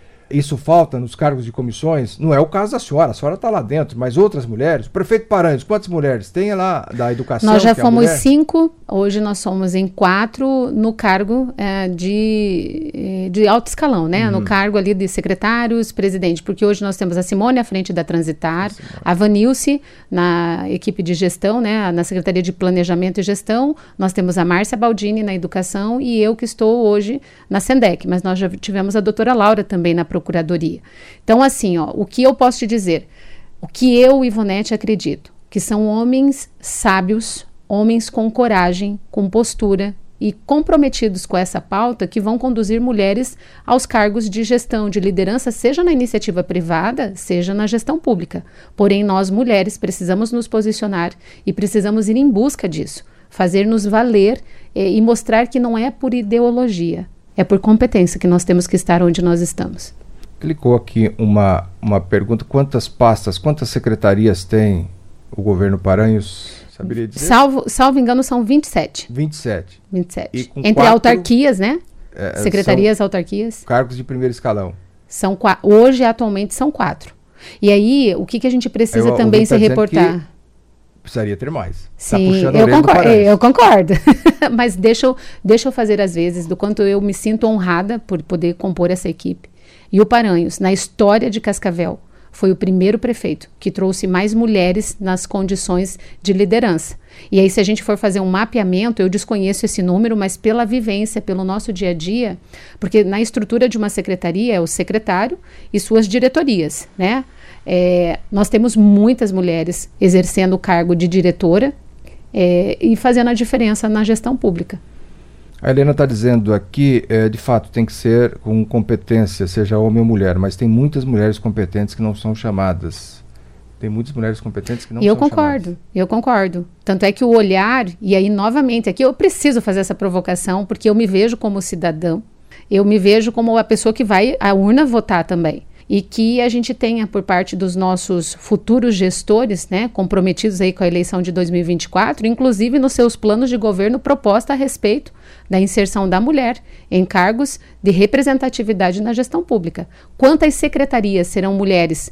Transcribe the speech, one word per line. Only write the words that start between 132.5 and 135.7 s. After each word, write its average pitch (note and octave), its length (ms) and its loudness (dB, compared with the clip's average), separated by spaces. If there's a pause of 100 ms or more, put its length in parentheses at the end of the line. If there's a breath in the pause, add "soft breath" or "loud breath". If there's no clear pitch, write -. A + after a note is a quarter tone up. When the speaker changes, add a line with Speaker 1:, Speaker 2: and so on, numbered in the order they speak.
Speaker 2:
eu G3 140 2
me G#3 140 4
vejo G#3+ 340 4
como A#3 240 0
a A3+ 80 2
pessoa A3 300 0
que B3 100 -2
vai G#3+ 360 2
à G3+ 140 2
urna G#3 320 4
votar A3 400 0
também, E3+ 380 -2 (300 soft breath)